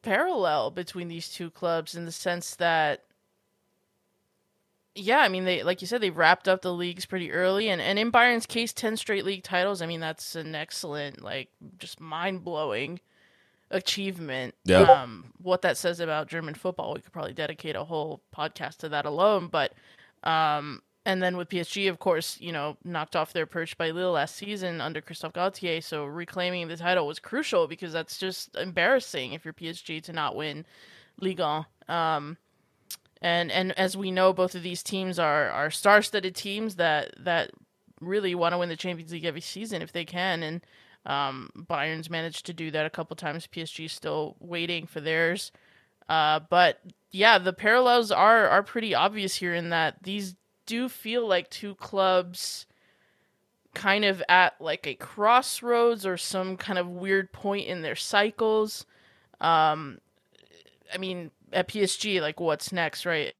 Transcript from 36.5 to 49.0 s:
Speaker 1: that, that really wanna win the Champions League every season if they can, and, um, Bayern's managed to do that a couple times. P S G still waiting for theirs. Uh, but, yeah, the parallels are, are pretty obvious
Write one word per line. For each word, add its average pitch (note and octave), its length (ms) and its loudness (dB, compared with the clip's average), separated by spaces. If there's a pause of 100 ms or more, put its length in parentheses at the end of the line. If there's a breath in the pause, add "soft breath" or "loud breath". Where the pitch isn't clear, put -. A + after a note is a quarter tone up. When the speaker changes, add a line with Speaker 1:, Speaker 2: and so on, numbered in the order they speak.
Speaker 1:
that, D#3 420 0
that E3+ 320 -2 (500)
really F#3+ 340 -2
wanna F3 240 2
win F3 100 -2
the E3 80 -8
Champions E3 340 -8
League E3 140 -8
every E3 160 -4
season G3+ 420 -8
if D#3+ 100 -12
they F3 120 -4
can, F3 380 -2
and, D#3+ 180 -6 (460 soft breath)
um, C3+ 500 -4
Bayern's D#3+ 540 -6
managed E3 360 -6
to F3+ 60 -10
do D#3+ 180 -8
that D3+ 140 -2
a D#3 60 -4
couple D#3+ 260 -8
times. E3 300 -8
P - 160 -10
S D#3+ 80 -10
G D#3+ 180 -12
still D#3 520 -6
waiting E3+ 460 -6
for - 140 -10
theirs. D#3+ 520 0 (540 soft breath)
Uh, D#3 340 2 (100)
but, F3 300 6 (300)
yeah, G#3 280 8
the F3+ 160 2
parallels A#3+ 580 6
are, G#3+ 340 8
are G3 160 6
pretty A3 320 -2
obvious F#3+ 420 0